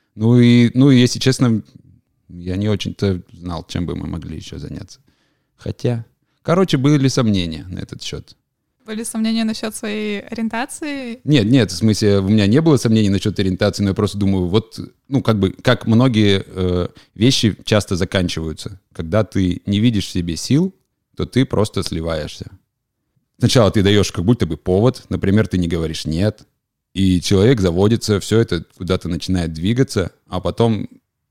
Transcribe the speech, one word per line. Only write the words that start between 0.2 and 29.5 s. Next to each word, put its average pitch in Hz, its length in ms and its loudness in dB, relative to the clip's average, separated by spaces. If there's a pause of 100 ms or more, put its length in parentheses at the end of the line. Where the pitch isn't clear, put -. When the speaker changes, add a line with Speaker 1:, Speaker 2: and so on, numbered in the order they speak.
Speaker 1:
и, 120 340 6
ну 135 160 4
и, 131 80 6
если 120 220 2
честно, 127 420 2 (680)
я 87 280 -8
не 104 120 -2
очень-то 98 600 -2
знал, 85 380 -10
чем 90 180 -4
бы 78 80 -6
мы 82 140 -8
могли 80 300 -10
еще - 200 -14
заняться. - 400 -14 (560)
Хотя, 117 500 -6 (380)
короче, 170 360 0
были 139 280 2
сомнения 95 600 0
на 87 100 -10
этот - 240 -14
счет. - 340 -14 (540)
Speaker 2:
Были 220 140 -8
сомнения 226 400 -2
насчет 220 320 -6
своей 214 440 -6
ориентации? 240 1040 -8
Speaker 1:
Нет, 139 200 4
нет, 113 260 2
в - 60 -8
смысле, 107 420 2
у 95 100 0
меня 104 180 4
не 117 140 4
было 160 180 4
сомнений 110 320 2
насчет 98 280 -2
ориентации, 98 460 0
но 98 60 2
я 92 40 -2
просто 101 240 -2
думаю, 98 280 0
вот, 101 340 -2 (280)
ну, 139 140 -2
как 110 160 0
бы, 95 120 2 (120)
как - 240 0
многие, 110 580 4
э, 90 440 -2 (260)
вещи 113 500 2
часто 101 320 0
заканчиваются. 87 840 -4 (120)
Когда 87 300 -2
ты 95 440 -2
не 101 140 0
видишь 110 260 0
в - 40 -14
себе 85 260 -4
сил, 175 380 0 (400)
то - 100 -6
ты 123 200 0
просто 98 380 -4
сливаешься. 80 640 -6 (920)
Сначала 110 320 4
ты 107 120 0
даешь 101 300 2
как 92 120 -6
будто 110 220 2
бы 80 100 -6
повод, 101 540 0
например, 95 360 0
ты 92 120 -2
не 87 100 0
говоришь 82 380 -4
"нет", 87 400 -2 (460)
и 92 280 2
человек 104 400 4
заводится, 98 580 2
все 107 220 0
это 110 240 -2 (120)
куда-то 90 320 -4
начинает 85 440 -4